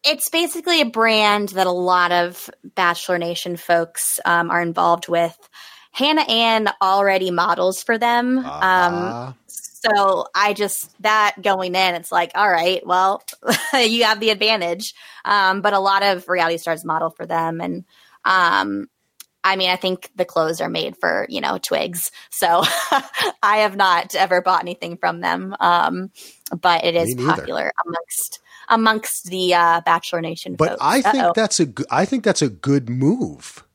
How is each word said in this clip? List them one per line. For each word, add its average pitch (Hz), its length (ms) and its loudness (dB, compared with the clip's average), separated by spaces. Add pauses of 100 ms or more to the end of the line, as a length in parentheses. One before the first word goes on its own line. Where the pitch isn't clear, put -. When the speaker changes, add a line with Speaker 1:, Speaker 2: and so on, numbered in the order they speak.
Speaker 1:
it's 294 280 -2
basically 330 500 0
a 269 60 2
brand 214 640 2
that 185 180 0
a 180 40 0
lot 180 380 2
of 175 400 -2 (240)
Bachelor 175 440 0
Nation 170 380 -6
folks, 170 680 -2
um, 170 260 2
are 175 120 2
involved 170 440 2
with. 170 300 0 (560)
Hannah 302 360 2
Ann 226 400 2 (140)
already 190 480 2
models 180 520 0
for 233 140 0
them. 240 440 2
Um, 254 40 -8
Speaker 2:
Uh-huh. 175 880 0 (140)
Speaker 1:
so 202 880 0
I 208 180 0
just, 202 380 -6 (100)
that 202 400 2
going 185 340 -2
in, 185 200 2
it's 165 180 -8
like, 175 220 0
all 208 160 2
right, 175 360 0
well, 185 360 0 (200)
<laughs> - 320 -2
you 233 300 2
have 214 160 0
the 220 80 0
advantage. 208 640 -2 (320)
Um, 196 380 2
but 202 100 2
a 196 60 2
lot 196 240 2
of 185 260 0
reality 170 300 0
stars 165 260 -4
model 160 240 -2
for 170 160 -10
them. 165 380 -4
And, 175 220 -8 (420)
um, - 640 2 (540)
I 190 140 2
mean, 185 140 0
I 185 60 2
think 185 400 -4
the 180 100 -2
clothes 165 340 -2
are - 80 -4
made 160 300 -6
for, 87 320 0
you - 100 -6
know, 80 160 -2
twigs. - 540 -4 (200)
So 175 320 2 (100)
<laughs> - 680 -2
I 214 160 2
have 202 180 0
not 185 380 2
ever 180 280 2
bought 185 200 2
anything 175 360 -10
from 175 220 -2
them. 180 400 -4
Um, 175 500 2 (500)
but 175 240 2
it 170 100 0
is 165 220 0
Speaker 2:
Me 123 80 -4
neither. 175 120 2
Speaker 1:
popular - 360 -4 (140)
amongst, - 540 -10 (280)
amongst 220 580 0
the, 180 280 0
uh, 170 320 4
Bachelor 170 340 0
Nation 165 360 -8
Speaker 2:
But - 160 2
Speaker 1:
folks. - 100 -8
Speaker 2:
I 160 200 2
think 240 220 2
Speaker 1:
Uh-oh. 175 100 4
Speaker 2:
that's 214 260 0
a 160 60 4
g-, - 240 -10
I 151 140 2
think 233 200 -2
that's 185 180 2
a 139 80 2
good 135 380 -2
move. 139 760 -2 (120)